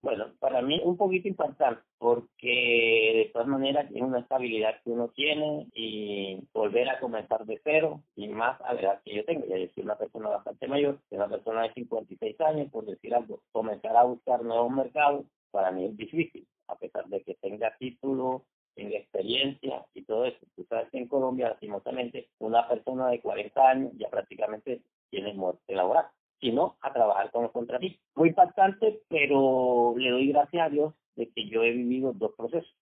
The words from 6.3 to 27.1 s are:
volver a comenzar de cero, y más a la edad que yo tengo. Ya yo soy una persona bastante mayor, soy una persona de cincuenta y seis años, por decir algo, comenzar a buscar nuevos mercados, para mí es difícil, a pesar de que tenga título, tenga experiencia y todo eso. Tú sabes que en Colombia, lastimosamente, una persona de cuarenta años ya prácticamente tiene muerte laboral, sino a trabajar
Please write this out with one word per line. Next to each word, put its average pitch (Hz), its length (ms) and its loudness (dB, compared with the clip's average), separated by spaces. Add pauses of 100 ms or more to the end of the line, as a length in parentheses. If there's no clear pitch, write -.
volver 110 360 0
a 127 120 -4
comenzar 110 440 -4
de 110 200 -8
cero, 151 360 2 (140)
y 104 140 -12
más 113 320 -2
a 123 140 -4
la - 60 -4
edad 98 220 0
que 104 100 -14
yo 104 120 -4
tengo. 147 220 -2
Ya 95 100 -2
yo 92 180 -4
soy 98 80 -10
una 104 140 -4
persona 107 320 -8
bastante 117 400 -6
mayor, 143 300 0 (100)
soy 101 80 -10
una 101 100 0
persona 113 360 -4
de 110 100 -4
cincuenta 117 400 -8
y - 20 -16
seis - 240 -8
años, 156 320 0
por 107 140 -8
decir - 280 -8
algo, 113 280 -2 (100)
comenzar 110 460 0
a 120 60 10
buscar 123 380 0
nuevos 117 300 0
mercados, 139 540 0 (260)
para 135 180 0
mí 92 140 -4
es 110 140 -4
difícil, - 500 -6 (220)
a 101 80 -10
pesar 92 300 -8
de 98 140 -6
que 95 140 -10
tenga 107 400 -6
título, 127 680 -6 (300)
tenga 107 240 -8
experiencia 131 960 -4
y - 100 -16
todo 110 200 -2
eso. 123 160 -4 (160)
Tú - 140 -16
sabes 113 220 -4
que 131 80 -8
en 120 100 -8
Colombia, 127 400 0
lastimosamente, 120 800 -8 (100)
una 117 300 2
persona 127 400 -2
de 120 100 0
cuarenta 107 500 4
años 131 280 2
ya 107 120 -8
prácticamente 107 720 -6 (280)
tiene 101 240 -6
muerte 95 420 -4
laboral, 98 300 4 (360)
sino 127 380 0
a - 140 -8
trabajar 104 380 2